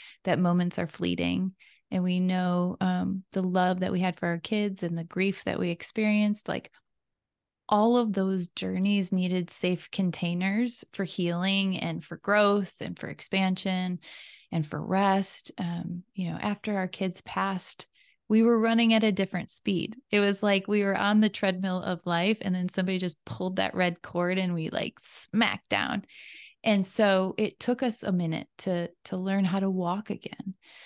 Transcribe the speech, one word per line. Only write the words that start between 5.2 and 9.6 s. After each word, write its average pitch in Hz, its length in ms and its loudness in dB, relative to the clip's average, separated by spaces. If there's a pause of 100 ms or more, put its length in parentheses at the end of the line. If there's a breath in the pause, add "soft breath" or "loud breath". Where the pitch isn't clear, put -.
that - 140 -2
we 180 120 0
experienced, 214 800 0
like, - 220 -6 (1000 soft breath)
all 220 280 4
of 226 160 2
those 190 360 0
journeys 190 640 0
needed 180 380 0
safe - 400 -2